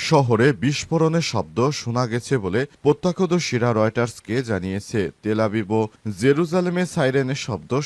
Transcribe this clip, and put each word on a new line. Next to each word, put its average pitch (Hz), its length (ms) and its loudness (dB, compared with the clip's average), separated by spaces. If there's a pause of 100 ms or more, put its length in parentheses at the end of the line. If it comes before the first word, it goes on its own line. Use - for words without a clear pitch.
শহরে 123 380 4 (160)
বিস্ফোরণের 160 720 0
শব্দ 80 240 -4 (240)
শোনা 120 260 -2
গেছে 117 300 -4
বলে 98 240 -2 (220)
প্রত্যক্ষদর্শীরা 156 880 0
রয়টার্সকে 110 720 -2
জানিয়েছে। 98 560 -4 (220)
তেল 107 260 -2
আবিব 104 220 -2 (100)
ও - 20 2 (380)
জেরুজালেমে 175 680 2
সাইরেনের 135 600 0
শব্দ 92 260 -6 (120)